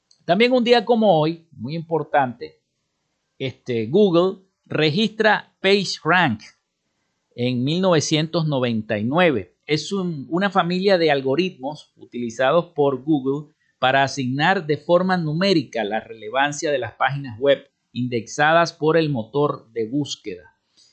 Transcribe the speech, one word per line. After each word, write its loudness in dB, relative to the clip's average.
También 2
un 2
día 4
como 4
hoy, -2
muy -10
importante, -4
este, -6
Google 2
registra 0
PageRank 0
en -2
mil -2
novecientos 0
noventa -2
y -4
nueve. 0
Es -4
un, -6
una -2
familia 0
de 2
algoritmos -4
utilizados -2
por 0
Google -2
para 4
asignar 0
de -2
forma 2
numérica 0
la -4
relevancia -4
de 0
las -8
páginas -4
web 2
indexadas 0
por 0
el 2
motor -4
de -4
búsqueda. -8